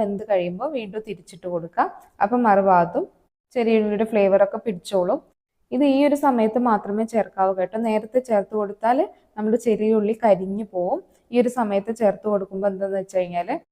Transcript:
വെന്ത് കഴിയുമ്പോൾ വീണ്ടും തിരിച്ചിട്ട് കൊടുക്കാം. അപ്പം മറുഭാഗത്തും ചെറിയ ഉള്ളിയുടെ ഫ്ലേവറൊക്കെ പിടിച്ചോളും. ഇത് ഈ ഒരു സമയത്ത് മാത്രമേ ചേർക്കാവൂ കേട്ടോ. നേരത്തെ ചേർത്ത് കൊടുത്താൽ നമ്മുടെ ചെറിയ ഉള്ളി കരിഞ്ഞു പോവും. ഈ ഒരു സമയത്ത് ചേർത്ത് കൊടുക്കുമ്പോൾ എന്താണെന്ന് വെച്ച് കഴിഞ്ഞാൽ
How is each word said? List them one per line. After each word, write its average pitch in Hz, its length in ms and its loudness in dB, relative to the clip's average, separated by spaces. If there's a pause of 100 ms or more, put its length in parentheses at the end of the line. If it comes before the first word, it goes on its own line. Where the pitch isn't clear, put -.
വെന്ത് 202 280 -4
കഴിയുമ്പോൾ 185 460 -2
വീണ്ടും 214 320 -8
തിരിച്ചിട്ട് 185 460 -14
കൊടുക്കാം. 170 340 -2 (360)
അപ്പം 226 240 0
മറുഭാഗത്തും 190 560 4 (520)
ചെറിയ 226 260 2
ഉള്ളിയുടെ 214 300 0
ഫ്ലേവറൊക്കെ 196 540 4
പിടിച്ചോളും. 196 540 -2 (520)
ഇത് 254 140 2 (100)
ഈ - 20 2 (100)
ഒരു 285 180 2
സമയത്ത് 233 440 2
മാത്രമേ 208 440 -2
ചേർക്കാവൂ 190 460 0
കേട്ടോ. 185 180 -4 (120)
നേരത്തെ 214 400 -2
ചേർത്ത് 208 320 0
കൊടുത്താൽ 214 360 -2 (380)
നമ്മുടെ 220 320 0
ചെറിയ 214 320 2
ഉള്ളി 208 160 0 (100)
കരിഞ്ഞു 196 480 0
പോവും. 190 280 -2 (300)
ഈ 240 120 2
ഒരു 240 160 -2
സമയത്ത് 202 320 -2 (100)
ചേർത്ത് 196 320 0
കൊടുക്കുമ്പോൾ 196 400 -2
എന്താണെന്ന് 196 300 -4
വെച്ച് 190 160 -6
കഴിഞ്ഞാൽ 175 300 -4 (220)